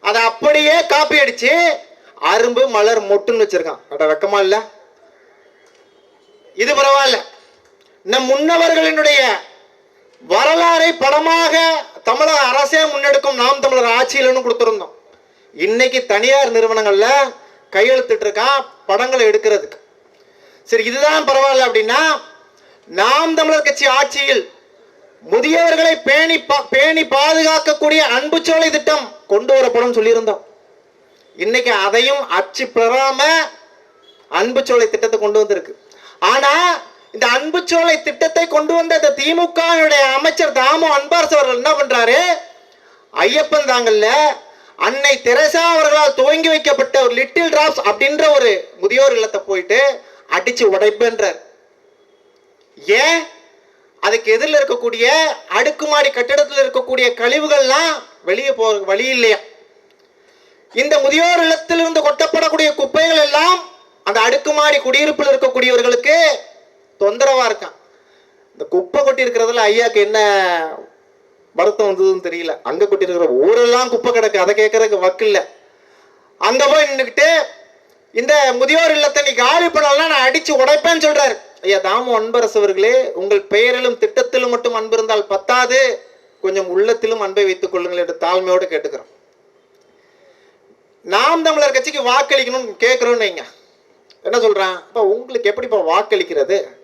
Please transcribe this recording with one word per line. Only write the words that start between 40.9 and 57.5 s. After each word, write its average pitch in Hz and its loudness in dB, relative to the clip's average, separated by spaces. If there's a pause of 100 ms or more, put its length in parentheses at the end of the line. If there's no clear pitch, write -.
அவர்கள் 254 0
என்ன 262 -2
பண்றாரு? 262 0 (920)
ஐயப்பன் 294 0
தாங்கல்ல, 240 0 (400)
அன்னை 269 0
தெரசா 294 2
அவர்களால் 302 2
துவங்கி 311 2
வைக்கப்பட்ட 277 0
ஒரு 240 0
லிட்டில் 311 -2
டிராப்ஸ் 302 0
அப்படின்ற 285 0
ஒரு 220 0 (100)
முதியோர் 247 2
இல்லத்தை 220 -4
போயிட்டு 226 0 (280)
அடிச்சு 233 -2
உடைப்பேன்றார். 214 0 (1500)
ஏன்? 311 2 (760)
அதுக்கு 220 -2
எதிரில் 294 0
இருக்கக்கூடிய 240 0 (380)
அடுக்குமாடி 294 -2
கட்டிடத்தில் 277 0
இருக்கக்கூடிய 254 -2
கழிவுகள்லாம் 294 0 (220)